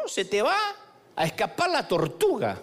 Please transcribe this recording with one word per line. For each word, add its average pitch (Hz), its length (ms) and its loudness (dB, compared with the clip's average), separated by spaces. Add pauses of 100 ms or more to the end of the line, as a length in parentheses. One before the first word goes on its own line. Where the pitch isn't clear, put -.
se - 160 -4
te 202 180 0
va 330 160 2 (600)
a 160 80 0
escapar 220 440 0
la 302 160 0
tortuga", 160 760 0